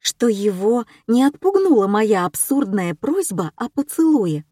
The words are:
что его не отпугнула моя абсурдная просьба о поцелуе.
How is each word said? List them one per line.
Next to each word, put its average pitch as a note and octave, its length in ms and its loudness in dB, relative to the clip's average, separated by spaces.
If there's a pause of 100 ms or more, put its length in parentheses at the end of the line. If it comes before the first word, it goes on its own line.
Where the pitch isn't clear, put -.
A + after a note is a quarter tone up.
что - 280 -2
его G#3 560 0 (220)
не A#3+ 160 2
отпугнула D#4+ 640 2
моя G#3 400 2
абсурдная F#3+ 680 -2
просьба G3 640 -4
о A#3+ 120 -6
поцелуе. C4+ 840 0